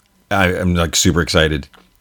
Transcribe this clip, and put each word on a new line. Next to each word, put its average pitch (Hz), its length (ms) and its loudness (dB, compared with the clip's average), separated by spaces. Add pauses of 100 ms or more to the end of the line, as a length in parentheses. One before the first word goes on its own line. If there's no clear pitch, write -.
(300)
I, 92 260 0
I'm, 90 180 0
like, 85 220 -2
super 85 240 2
excited. 78 480 0 (320)